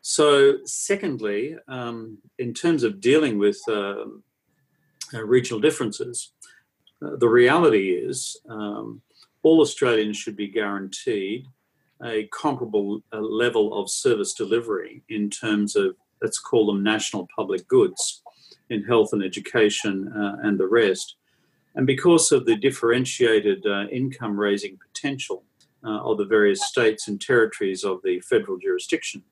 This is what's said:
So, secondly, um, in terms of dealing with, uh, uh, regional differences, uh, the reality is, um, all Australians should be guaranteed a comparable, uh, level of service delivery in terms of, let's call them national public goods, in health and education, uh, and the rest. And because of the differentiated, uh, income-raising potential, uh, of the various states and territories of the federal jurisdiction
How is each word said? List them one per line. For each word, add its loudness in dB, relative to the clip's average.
So, 6
secondly, -4
um, -10
in -6
terms 0
of -2
dealing 4
with, 2
uh, -4
uh, -8
regional 0
differences, -2
uh, -10
the 2
reality 4
is, -6
um, -10
all 6
Australians 2
should -10
be -6
guaranteed -6
a -6
comparable, -4
uh, -8
level 0
of -4
service -2
delivery -4
in -4
terms -2
of, 0
let's -4
call 2
them 0
national -2
public -4
goods, 2
in -4
health 4
and 0
education, -2
uh, -4
and 0
the 2
rest. 2
And 0
because 4
of 4
the 4
differentiated, 2
uh, -2
income-raising -4
potential, -8
uh, -6
of -2
the 0
various 4
states 0
and -6
territories 0
of -4
the 0
federal -2
jurisdiction -6